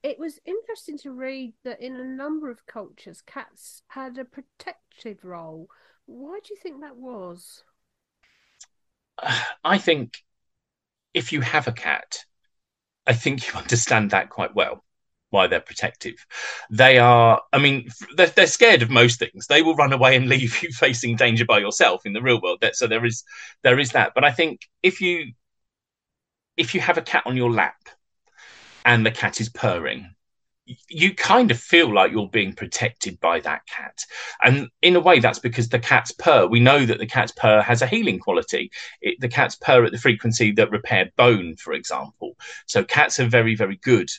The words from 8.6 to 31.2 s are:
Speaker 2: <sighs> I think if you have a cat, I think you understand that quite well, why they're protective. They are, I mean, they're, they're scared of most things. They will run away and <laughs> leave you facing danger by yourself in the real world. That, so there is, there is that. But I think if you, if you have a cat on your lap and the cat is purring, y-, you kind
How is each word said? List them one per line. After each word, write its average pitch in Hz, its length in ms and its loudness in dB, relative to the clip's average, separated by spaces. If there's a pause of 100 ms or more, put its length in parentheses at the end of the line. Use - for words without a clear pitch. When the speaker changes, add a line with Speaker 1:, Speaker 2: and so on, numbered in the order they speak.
Speaker 2:
<sighs> - 420 -8
I 185 140 0
think 147 460 -4 (920)
if 123 200 -6
you 143 80 -4
have 127 260 -4
a 117 60 -6
cat, - 500 -8 (840)
I 123 80 0
think 135 340 -4
you - 120 -12
understand 113 520 -2
that 98 180 -2
quite - 260 -8
well, - 300 -4 (460)
why 95 160 2
they're 85 120 0
protective. - 680 -12 (440)
They 127 280 6
are, 120 440 6 (100)
I 139 80 2
mean, 139 300 0 (260)
they're, 180 120 6
they're 180 200 4
scared 208 340 6
of 113 80 0
most 120 300 4
things. - 280 -8
They 151 140 4
will 160 140 2
run 143 160 2
away 131 240 4
and 127 140 0
<laughs> - 0 -
leave 127 340 -2
you 170 80 -10
facing 123 440 -2
danger 117 280 2
by 107 160 2
yourself 104 460 0
in 101 80 -10
the 110 80 -6
real 123 200 0
world. 90 200 -4
That, - 140 -2
so 123 120 -4
there 113 180 -2
is, 117 180 -4 (400)
there 127 160 4
is 135 120 -2
that. 117 240 2
But 131 80 0
I 143 80 4
think 160 300 -4 (220)
if 185 180 0
you, 165 320 -4 (1200)
if 156 200 -4
you 170 60 -2
have 170 160 0
a 160 40 -4
cat - 240 -4
on 127 100 -6
your 120 160 0
lap 98 380 -4 (960)
and 117 180 4
the 110 80 2
cat 113 300 -6
is 107 80 -4
purring, 87 600 -6 (580)
y-, 120 80 -16 (120)
you 180 260 -2
kind 220 380 2